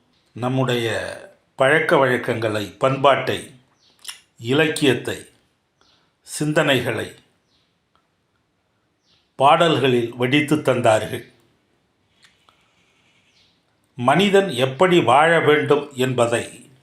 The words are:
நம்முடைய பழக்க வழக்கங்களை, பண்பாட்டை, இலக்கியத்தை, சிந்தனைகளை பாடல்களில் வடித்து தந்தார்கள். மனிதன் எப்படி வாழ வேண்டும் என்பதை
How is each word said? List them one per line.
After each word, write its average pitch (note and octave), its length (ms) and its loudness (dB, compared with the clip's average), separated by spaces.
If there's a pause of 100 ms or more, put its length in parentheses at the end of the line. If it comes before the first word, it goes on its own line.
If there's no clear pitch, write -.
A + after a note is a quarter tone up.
(320)
நம்முடைய A#2 840 -4 (380)
பழக்க D#3 420 2
வழக்கங்களை, A2+ 800 -2
பண்பாட்டை, C3 720 0 (880)
இலக்கியத்தை, C3 880 -2 (1120)
சிந்தனைகளை C#3 760 -2 (2250)
பாடல்களில் C3+ 800 2
வடித்து C#3+ 400 0
தந்தார்கள். A#2 760 -2 (2750)
மனிதன் F#3 540 2
எப்படி C3+ 500 0
வாழ D3 400 4
வேண்டும் C#3+ 540 0
என்பதை A#2+ 760 -4 (120)